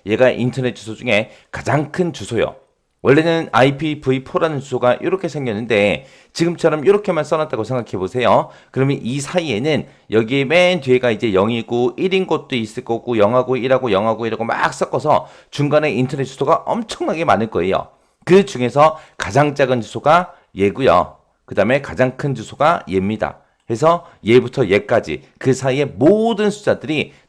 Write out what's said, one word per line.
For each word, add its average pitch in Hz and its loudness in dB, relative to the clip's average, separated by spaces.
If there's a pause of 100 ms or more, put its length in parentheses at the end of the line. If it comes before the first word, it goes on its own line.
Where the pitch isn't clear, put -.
얘가 110 2
인터넷 123 -2
주소 107 -14
중에 110 -2 (200)
가장 143 -4
큰 175 -2
주소요. 98 -4 (480)
원래는 165 2
아이피브이 139 0
포라는 160 -2
주소가 123 0
이렇게 175 -4
생겼는데 107 -2 (280)
지금처럼 156 0
이렇게만 196 2
써놨다고 147 -2
생각해 123 -6
보세요. 110 2 (200)
그러면 135 0
이 131 -6
사이에는 139 -2 (240)
여기 120 2
맨 180 4
뒤에가 127 2
이제 110 -2
영이고 117 0
일인 185 -2
곳도 147 -4
있을 113 -6
거고 117 -4
영하고 123 2
일하고 127 0
영하고 110 0
일하고 110 -6
막 127 -4
섞어서 143 -2 (220)
중간에 147 0
인터넷 127 -2
주소가 - -2
엄청나게 208 -4
많을 110 2
거예요. 92 -2 (340)
그 190 6
중에서 131 0 (180)
가장 139 0
작은 135 2
주소가 151 0 (220)
얘고요. 92 2 (280)
그 - -16
다음에 113 2
가장 - -2
큰 139 -4
주소가 139 -2
얘입니다. 95 -2 (300)
그래서 160 0 (220)
얘부터 117 4
얘까지 98 0 (160)
그 131 0
사이의 135 -2
모든 208 2
숫자들이 120 -4 (140)